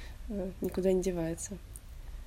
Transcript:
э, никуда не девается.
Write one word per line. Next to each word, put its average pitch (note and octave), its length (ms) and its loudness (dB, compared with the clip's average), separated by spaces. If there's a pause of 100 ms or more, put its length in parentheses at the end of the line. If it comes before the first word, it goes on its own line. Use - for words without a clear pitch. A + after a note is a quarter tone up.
(300)
э, F#3+ 220 -2 (100)
никуда F#3 320 6
не F#3 80 6
девается. E3+ 560 0 (680)